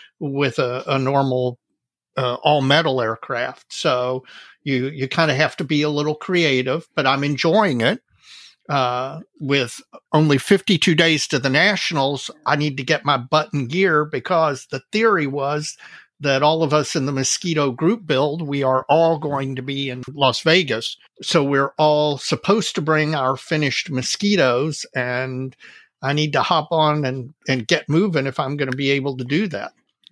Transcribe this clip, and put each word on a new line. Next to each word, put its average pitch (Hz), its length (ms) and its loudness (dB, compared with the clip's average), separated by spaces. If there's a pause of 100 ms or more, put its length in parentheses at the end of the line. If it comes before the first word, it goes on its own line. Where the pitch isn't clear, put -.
(200)
with 139 400 -2
a, 127 260 -2
a 135 140 0
normal, 127 580 0 (600)
uh, 123 260 -2
all 147 180 4
metal 135 400 2
aircraft. 120 720 -6
So 127 520 -2 (380)
you, 135 260 -2
you 139 180 -6
kinda 156 260 0
have 139 240 0
to - 60 -4
be 147 180 0
a 147 80 0
little 147 260 -2
creative, 151 800 0
but 135 120 0
I'm 139 160 2
enjoying 156 580 2
it. 135 180 2 (720)
Uh, 131 480 -2 (200)
with 135 420 -2 (320)
only 151 240 4
fifty-two 180 580 2
days 160 320 2
to 143 120 0
the 131 100 -2
Nationals, 147 800 0 (140)
I 135 100 2
need 147 220 -2
to 127 60 -8
get 143 200 -2
my 143 140 2
butt 151 360 -2
in 139 140 -2
gear 160 380 2
because 160 640 -2
the 135 100 -8 (100)
theory 214 360 2
was 143 500 -6 (440)
that 139 200 2
all 160 220 2
of 143 100 2
us 151 220 0
in 139 100 -2
the 143 60 -2
Mosquito 143 600 -2
group 170 360 0
build, 147 340 0
we 143 220 -4
are 131 240 2
all 165 320 2
going 139 380 -4
to 127 40 -8
be 139 280 -6
in 127 140 -10 (100)
Las 139 280 2
Vegas. 160 540 2 (260)
So - 220 2
we're 139 340 0
all 151 400 4
supposed - 580 -2
to 185 60 -2
bring 156 320 0
our 135 220 0
finished 151 540 -2
Mosquitoes, 143 960 0 (100)
and 127 600 -4 (460)
I 139 120 -2
need 151 200 0
to 135 80 2
hop 160 300 0
on 151 340 2
and, 131 280 -6 (140)
and 127 200 -2
get - 220 0
moving 156 360 2
if 135 140 -4
I'm 139 160 -4
gonna 143 160 -4
be 135 200 -2
able 139 260 -2
to 131 80 -6
do 160 220 0
that. 101 260 -8 (380)